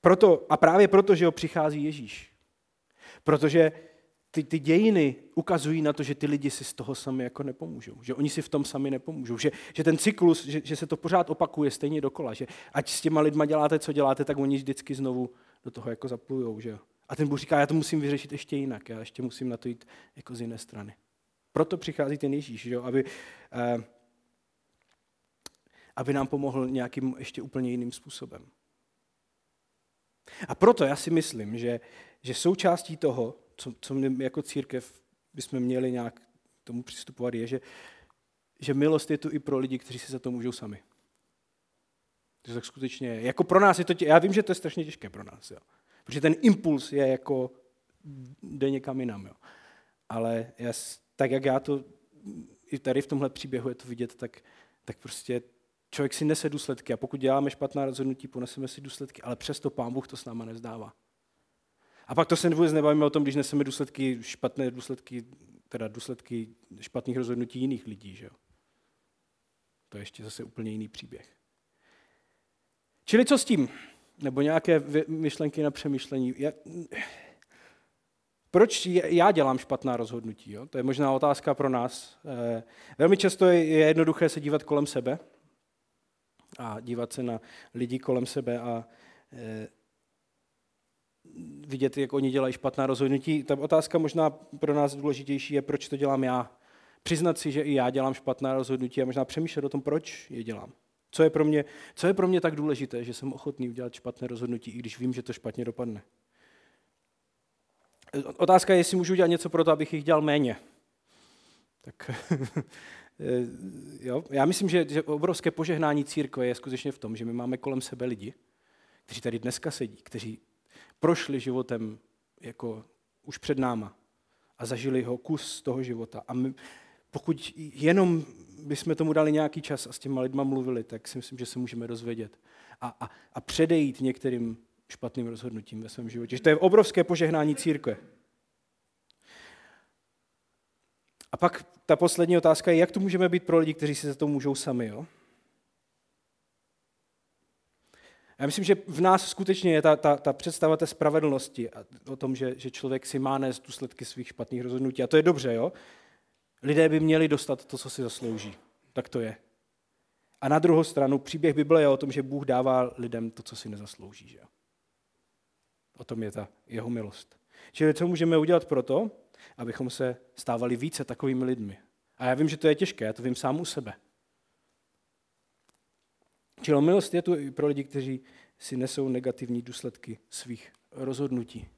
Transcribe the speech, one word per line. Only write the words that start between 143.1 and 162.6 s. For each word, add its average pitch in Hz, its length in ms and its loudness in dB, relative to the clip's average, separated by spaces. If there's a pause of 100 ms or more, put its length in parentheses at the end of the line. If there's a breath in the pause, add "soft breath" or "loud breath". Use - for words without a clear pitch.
být 175 140 0
pro 165 140 4
lidi, 160 160 4
kteří 151 220 -2
si 147 120 -6
za 139 80 -4
to 147 120 0
můžou 139 280 0
sami, 123 320 -4
jo? 110 180 -10 (3250 soft breath)
Já 139 60 -2
myslím, 165 200 -2
že 190 100 6 (120)
v 156 140 -4
nás 185 280 6
skutečně 190 440 0
je 151 80 4
ta, 156 140 8
ta, 147 220 4
ta 139 160 0
představa 160 440 0
té 160 100 0
spravedlnosti 147 800 0
a 110 160 -18 (260)
o 135 40 -8
tom, 131 200 -4
že, 127 220 -4
že 131 140 -10
člověk 131 340 -6
si 139 140 -4
má 135 180 0
nést 135 300 -4
důsledky - 380 -12
svých 123 220 -12
špatných 120 340 -8
rozhodnutí. 127 420 -2
A 120 40 -2
to 160 100 6
je 156 60 8
dobře, 139 300 4
jo? 120 200 -2 (880 loud breath)
Lidé 151 260 4
by 156 100 4
měli 156 280 6
dostat 147 380 -2
to, 135 120 -12
co 135 120 -10
si - 120 -8
zaslouží. 110 540 -8 (380)
Tak - 160 -6
to 127 100 -4
je. 113 180 -6 (1040)
A 135 80 -2
na 151 100 6
druhou 165 240 8
stranu 139 360 2
příběh 151 360 0
Bible 151 260 6
je 147 60 6
o 135 100 6
tom, 139 140 -4
že 139 120 -2
Bůh 139 220 -6
dává 127 520 2